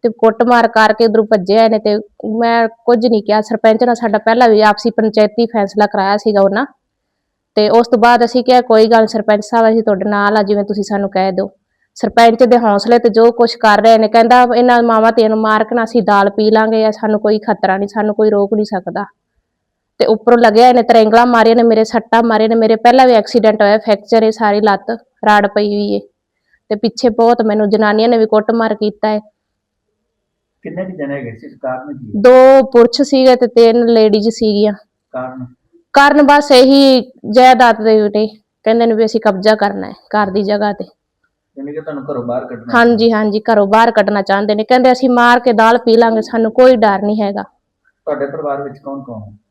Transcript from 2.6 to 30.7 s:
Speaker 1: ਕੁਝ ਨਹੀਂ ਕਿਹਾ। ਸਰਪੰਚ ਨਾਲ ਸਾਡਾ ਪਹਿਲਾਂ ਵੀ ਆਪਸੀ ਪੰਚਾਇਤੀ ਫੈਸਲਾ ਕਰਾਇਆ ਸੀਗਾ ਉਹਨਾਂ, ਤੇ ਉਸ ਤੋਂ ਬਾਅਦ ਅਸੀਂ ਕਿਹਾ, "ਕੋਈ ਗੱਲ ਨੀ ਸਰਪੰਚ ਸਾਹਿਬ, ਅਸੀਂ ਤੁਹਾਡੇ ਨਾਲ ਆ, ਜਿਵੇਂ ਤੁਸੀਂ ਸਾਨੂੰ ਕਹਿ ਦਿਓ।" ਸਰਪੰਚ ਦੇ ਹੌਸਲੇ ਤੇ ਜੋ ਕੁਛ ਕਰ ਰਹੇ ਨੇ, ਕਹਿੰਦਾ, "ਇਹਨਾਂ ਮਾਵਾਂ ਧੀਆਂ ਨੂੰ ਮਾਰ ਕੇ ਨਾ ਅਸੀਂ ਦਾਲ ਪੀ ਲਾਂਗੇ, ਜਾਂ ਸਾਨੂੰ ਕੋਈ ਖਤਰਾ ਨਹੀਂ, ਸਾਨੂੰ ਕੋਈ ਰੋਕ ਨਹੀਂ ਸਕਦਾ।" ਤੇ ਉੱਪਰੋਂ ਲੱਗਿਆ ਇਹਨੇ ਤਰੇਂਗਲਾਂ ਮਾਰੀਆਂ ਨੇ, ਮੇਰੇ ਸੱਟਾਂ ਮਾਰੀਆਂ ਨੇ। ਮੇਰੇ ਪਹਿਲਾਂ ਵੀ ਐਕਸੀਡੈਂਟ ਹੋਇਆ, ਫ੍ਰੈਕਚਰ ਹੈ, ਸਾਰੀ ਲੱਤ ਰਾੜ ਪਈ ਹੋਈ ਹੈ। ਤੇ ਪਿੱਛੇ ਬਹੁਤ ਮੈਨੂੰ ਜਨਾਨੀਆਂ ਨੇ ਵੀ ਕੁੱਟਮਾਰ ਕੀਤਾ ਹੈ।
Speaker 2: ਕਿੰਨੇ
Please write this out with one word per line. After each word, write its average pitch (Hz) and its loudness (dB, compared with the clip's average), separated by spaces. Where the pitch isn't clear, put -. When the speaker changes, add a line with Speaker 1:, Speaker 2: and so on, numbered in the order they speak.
Speaker 1:
ਕੁਝ 233 -2
ਨਹੀਂ 214 0
ਕਿਹਾ। 214 -2
ਸਰਪੰਚ 220 0
ਨਾਲ 240 0
ਸਾਡਾ 220 -4
ਪਹਿਲਾਂ 226 0
ਵੀ 214 2
ਆਪਸੀ 214 0
ਪੰਚਾਇਤੀ 214 -2
ਫੈਸਲਾ 208 -2
ਕਰਾਇਆ 202 -4
ਸੀਗਾ 208 -2
ਉਹਨਾਂ, 196 0
ਤੇ 214 0
ਉਸ 233 2
ਤੋਂ 240 -2
ਬਾਅਦ 240 2
ਅਸੀਂ 233 -2
ਕਿਹਾ, 247 2
"ਕੋਈ 220 2
ਗੱਲ 226 2
ਨੀ 220 0
ਸਰਪੰਚ 214 -4
ਸਾਹਿਬ, 226 0
ਅਸੀਂ 220 0
ਤੁਹਾਡੇ 202 -4
ਨਾਲ 208 -2
ਆ, 208 0
ਜਿਵੇਂ 202 -2
ਤੁਸੀਂ 202 -8
ਸਾਨੂੰ 202 -6
ਕਹਿ 190 -4
ਦਿਓ।" 190 -6
ਸਰਪੰਚ 233 2
ਦੇ 233 4
ਹੌਸਲੇ 226 0
ਤੇ 233 0
ਜੋ 226 2
ਕੁਛ 233 -2
ਕਰ 208 2
ਰਹੇ 226 4
ਨੇ, 220 0
ਕਹਿੰਦਾ, 233 4
"ਇਹਨਾਂ 240 2
ਮਾਵਾਂ 226 2
ਧੀਆਂ 226 0
ਨੂੰ 220 -2
ਮਾਰ 214 -2
ਕੇ 233 -6
ਨਾ 233 -2
ਅਸੀਂ 226 -2
ਦਾਲ 202 2
ਪੀ 214 -2
ਲਾਂਗੇ, 220 0
ਜਾਂ 214 0
ਸਾਨੂੰ 214 -4
ਕੋਈ 214 -2
ਖਤਰਾ 196 -4
ਨਹੀਂ, 202 -6
ਸਾਨੂੰ 214 -4
ਕੋਈ 214 0
ਰੋਕ 202 -2
ਨਹੀਂ 214 -2
ਸਕਦਾ।" 196 -8
ਤੇ - 0
ਉੱਪਰੋਂ 226 0
ਲੱਗਿਆ 233 4
ਇਹਨੇ 240 2
ਤਰੇਂਗਲਾਂ 226 2
ਮਾਰੀਆਂ 233 2
ਨੇ, 240 2
ਮੇਰੇ 220 2
ਸੱਟਾਂ 226 -2
ਮਾਰੀਆਂ 220 0
ਨੇ। 233 0
ਮੇਰੇ 220 0
ਪਹਿਲਾਂ 247 2
ਵੀ 247 4
ਐਕਸੀਡੈਂਟ 214 0
ਹੋਇਆ, 208 2
ਫ੍ਰੈਕਚਰ 220 -2
ਹੈ, 220 0
ਸਾਰੀ 208 -2
ਲੱਤ 202 -2
ਰਾੜ 208 2
ਪਈ 208 -4
ਹੋਈ 208 -4
ਹੈ। 202 -6
ਤੇ 214 -2
ਪਿੱਛੇ 226 -4
ਬਹੁਤ 233 0
ਮੈਨੂੰ 214 -2
ਜਨਾਨੀਆਂ 214 0
ਨੇ 233 0
ਵੀ 220 2
ਕੁੱਟਮਾਰ 220 -2
ਕੀਤਾ 214 -6
ਹੈ। 214 -4
Speaker 2:
ਕਿੰਨੇ 175 -12